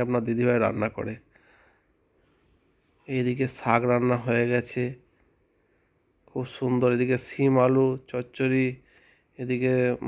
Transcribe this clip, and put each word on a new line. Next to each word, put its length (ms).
আপনার 240
দিদিভাই 300
রান্না 300
করে। 260
এইদিকে 380
শাক 220
রান্না 260
হয়ে 360
গেছে, 300
খুব 180
সুন্দর। 380
এদিকে 220
শিম 360
আলু 220
চচ্চড়ি, 560
এদিকে 360